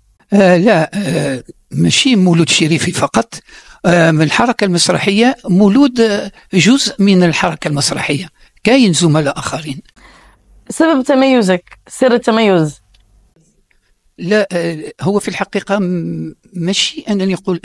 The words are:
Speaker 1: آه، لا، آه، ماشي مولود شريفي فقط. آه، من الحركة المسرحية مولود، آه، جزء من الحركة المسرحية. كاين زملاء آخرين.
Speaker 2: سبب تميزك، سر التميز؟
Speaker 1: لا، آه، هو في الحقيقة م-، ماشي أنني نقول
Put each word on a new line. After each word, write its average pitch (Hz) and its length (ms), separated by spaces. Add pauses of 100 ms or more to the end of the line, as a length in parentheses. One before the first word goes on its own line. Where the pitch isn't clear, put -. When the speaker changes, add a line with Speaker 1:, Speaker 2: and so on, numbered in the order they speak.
(320)
Speaker 1:
آه، 190 240
لا، 170 380
آه، 147 480 (280)
ماشي 170 460
مولود 170 320
شريفي 160 440
فقط. - 420 (520)
آه، 170 240
من 156 120
الحركة 226 420
المسرحية 196 800
مولود، 226 560
آه، 208 320 (220)
جزء 196 440
من 196 240
الحركة 160 460
المسرحية. 143 600 (360)
كاين 233 280
زملاء 160 460
آخرين. 151 420 (880)
Speaker 2:
سبب 320 320
تميزك، 254 760 (100)
سر 254 240
التميز؟ 214 680 (1400)
Speaker 1:
لا، 196 340
آه، 170 400 (100)
هو 196 160
في - 100
الحقيقة 196 500
م-، 170 560 (180)
ماشي 180 580
أنني 190 220
نقول 175 320